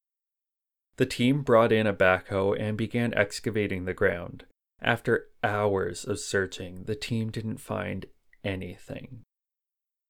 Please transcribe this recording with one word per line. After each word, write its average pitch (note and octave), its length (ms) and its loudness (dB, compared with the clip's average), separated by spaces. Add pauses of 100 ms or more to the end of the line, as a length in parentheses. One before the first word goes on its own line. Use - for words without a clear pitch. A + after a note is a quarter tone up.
(960)
The C3 100 2
team C3 380 2
brought A2+ 280 6
in A2 140 4
a G2+ 80 2
backhoe G2 640 2
and G#2+ 160 -2
began A2+ 380 -2
excavating G#2 720 0
the F#2 80 -4
ground. F2 520 -2 (360)
After - 460 0 (160)
hours G2+ 640 0
of G2 140 -4
searching, F#2 640 -4
the G#2+ 100 -4
team A2 340 -4
didn't A2 320 -6
find G2 460 -6 (360)
anything. F#2 800 -10 (880)